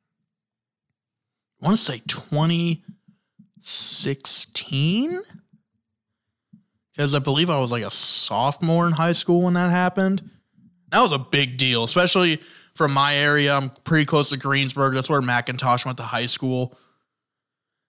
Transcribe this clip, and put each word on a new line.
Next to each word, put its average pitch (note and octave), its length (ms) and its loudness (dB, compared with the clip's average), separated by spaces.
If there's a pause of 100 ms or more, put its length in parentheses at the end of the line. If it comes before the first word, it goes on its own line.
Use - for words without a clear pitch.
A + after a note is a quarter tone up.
(1600)
I - 40 -6
wanna G3+ 120 4
say A#2 300 -4
twenty E3 760 -2 (800)
sixteen? - 1600 -4 (1800)
'Cause C#3+ 160 0
I C#3+ 60 2
believe D3 300 0
I D3 100 0
was, A#2+ 120 -2
like, A#2 120 -4
a G2+ 80 -6
sophomore E3 960 0
in E3 60 2
high E3 180 0
school F3 320 2
when F3 100 2
that F3 160 0
happened. F#3 600 0 (600)
That G#3 120 4
was G#3 100 4
a C#3 80 -2
big C3 380 -2
deal, B2+ 260 0
especially F3 580 2 (320)
from C#3+ 200 0
my C#3+ 220 2
area. C#3+ 400 4
I'm C3+ 140 0 (140)
pretty D#3 220 2
close D3 240 2
to C#3 80 -4
Greensburg. C3+ 580 0
That's C3 140 -2
where C#3+ 120 2
McIntosh B2 640 0
went B2+ 120 -6
to B2 60 -10
high A#2 220 -4
school. B2+ 520 -4 (1120)